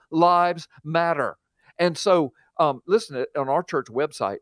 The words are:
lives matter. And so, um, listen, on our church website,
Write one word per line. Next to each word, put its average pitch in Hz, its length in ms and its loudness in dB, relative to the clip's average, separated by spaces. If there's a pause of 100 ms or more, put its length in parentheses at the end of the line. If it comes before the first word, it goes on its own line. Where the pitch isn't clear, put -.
lives 175 600 2 (160)
matter. 156 520 -2 (400)
And 170 200 0
so, 170 340 2 (260)
um, 143 300 0
listen, 151 380 -2 (100)
on 135 140 -2
our 156 120 0
church 143 260 -6
website, 117 540 -4